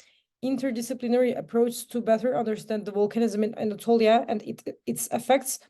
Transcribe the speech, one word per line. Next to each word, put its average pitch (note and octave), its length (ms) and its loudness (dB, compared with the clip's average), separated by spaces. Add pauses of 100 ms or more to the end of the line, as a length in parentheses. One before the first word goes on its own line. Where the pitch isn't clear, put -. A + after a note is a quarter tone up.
(420)
Interdisciplinary B3 960 0
Approach A#3 500 -2
to A#3 200 -4
Better A3 260 2
Understand G#3+ 520 -4
the G3+ 60 -8
Volcanism G#3 520 0
in G#3+ 100 -2
Anatolia A3+ 760 2
and G#3+ 140 -2
It-, - 440 -10
Its - 260 -6
Effects - 480 0 (100)